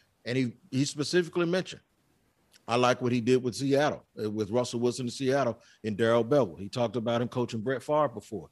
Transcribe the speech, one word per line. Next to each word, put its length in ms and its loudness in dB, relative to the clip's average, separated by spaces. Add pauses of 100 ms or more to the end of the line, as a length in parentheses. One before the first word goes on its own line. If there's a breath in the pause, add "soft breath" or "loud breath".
(260 soft breath)
and 120 -2
he, 140 0 (180)
he 160 0
specifically 600 -2
mentioned, 360 -4 (880)
"I 80 0
like 260 4
what 120 0
he 80 0
did 200 4
with 140 -4
Seattle, 480 0 (180)
uh, 80 -2
with 220 -4
Russell 300 -2
Wilson 240 0
in 60 -6
Seattle 460 0 (260 soft breath)
and 140 -2
Darrell 280 4
Bevell." 340 2
He 80 -10
talked 300 -2
about 240 0
him 80 -2
coaching 320 -4
Brett 200 -4
Favre 280 0
before. 420 -12